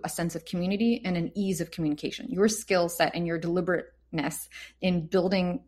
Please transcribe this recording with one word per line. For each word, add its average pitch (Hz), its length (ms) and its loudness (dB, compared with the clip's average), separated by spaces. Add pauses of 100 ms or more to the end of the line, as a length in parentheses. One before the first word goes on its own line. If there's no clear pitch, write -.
a - 40 -6
sense 170 280 -4
of 160 80 -8
community 202 600 0
and 185 120 0
an 170 180 -2
ease 190 260 0
of 165 120 -4
communication. 151 580 -4
Your 190 160 4
skill 185 420 2
set 170 280 2
and 170 100 0
your 165 120 0
deliberateness 165 1080 -2 (320)
in 180 280 0
building 185 600 2